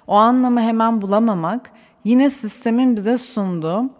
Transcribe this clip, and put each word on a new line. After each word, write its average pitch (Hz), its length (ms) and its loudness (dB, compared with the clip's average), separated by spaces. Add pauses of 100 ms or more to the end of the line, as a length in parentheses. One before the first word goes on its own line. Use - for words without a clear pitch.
o - 80 -2
anlamı 240 460 4
hemen 226 420 0
bulamamak, 202 680 -2 (340)
yine 254 260 4
sistemin 240 640 -2
bize 214 220 -2
sunduğu 190 800 -4